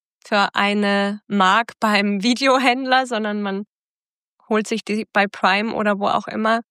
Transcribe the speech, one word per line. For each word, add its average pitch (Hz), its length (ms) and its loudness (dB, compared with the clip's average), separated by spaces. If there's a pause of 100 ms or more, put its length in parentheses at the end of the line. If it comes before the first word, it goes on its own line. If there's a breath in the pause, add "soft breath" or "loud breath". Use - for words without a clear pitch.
(240)
für - 320 0
eine 101 720 0
Mark 202 500 2
beim 202 420 0
Videohändler, 262 840 2
sondern 214 360 -4
man 196 220 -4 (840)
holt 214 180 0
sich 226 180 -4
die 208 280 -4
bei 202 160 2
Prime 202 440 0
oder 208 280 0
wo 202 80 0
auch - 180 0
immer. 220 440 -2